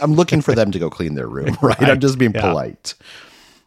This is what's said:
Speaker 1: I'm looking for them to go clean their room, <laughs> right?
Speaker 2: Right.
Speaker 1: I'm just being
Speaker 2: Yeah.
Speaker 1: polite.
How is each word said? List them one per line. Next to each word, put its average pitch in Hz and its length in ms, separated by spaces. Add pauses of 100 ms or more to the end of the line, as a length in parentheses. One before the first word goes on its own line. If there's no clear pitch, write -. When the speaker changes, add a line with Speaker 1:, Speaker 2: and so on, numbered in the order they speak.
Speaker 1:
I'm 151 140
looking 165 260
for 139 120
them 110 180
to 92 80
go 80 100
clean 78 260
their 60 140
room, 67 300
<laughs> - 20
right? 117 180
Speaker 2:
Right. 139 100
Speaker 1:
I'm 135 120
just 135 180
being 117 160
Speaker 2:
Yeah. 107 60
Speaker 1:
polite. 73 540 (720)